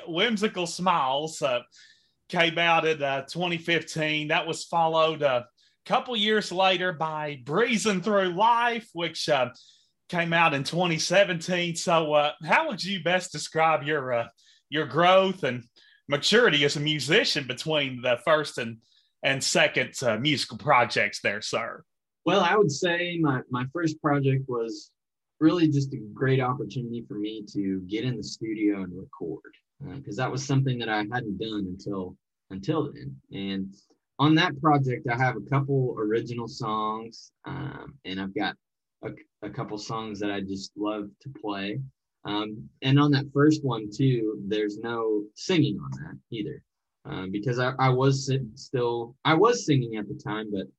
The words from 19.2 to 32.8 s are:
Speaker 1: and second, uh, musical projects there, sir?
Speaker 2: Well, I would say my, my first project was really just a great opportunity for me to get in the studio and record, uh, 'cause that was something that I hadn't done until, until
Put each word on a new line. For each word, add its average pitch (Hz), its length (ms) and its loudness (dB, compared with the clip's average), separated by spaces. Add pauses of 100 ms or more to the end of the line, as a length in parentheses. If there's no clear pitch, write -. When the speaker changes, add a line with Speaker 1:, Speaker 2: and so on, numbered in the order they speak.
Speaker 1:
and 135 200 0
second, 147 500 2 (100)
uh, 113 140 2
musical 143 420 -2
projects 120 640 2
there, 107 200 -2
sir? 113 420 -6 (420)
Speaker 2:
Well, 185 160 4
I 175 140 4
would 208 160 4
say 175 480 -2
my, 139 220 2 (100)
my 127 220 -4
first 165 280 -2
project 135 460 2
was 117 420 -6 (500)
really 165 280 4
just 139 260 2
a 110 60 -8 (140)
great 131 280 2
opportunity 117 680 -6
for - 80 -10
me 107 280 -8 (100)
to 95 280 -2
get 101 220 -4
in 127 140 -2
the 101 60 -8
studio 104 600 -2
and 90 140 -8
record, - 560 -12 (340)
uh, - 160 -12
'cause 104 120 -10
that 120 160 -4
was 131 120 -6
something 131 360 0
that 113 100 -4
I 107 220 0
hadn't 117 280 -4
done 107 280 -6
until, 95 480 -8 (340)
until 139 420 -4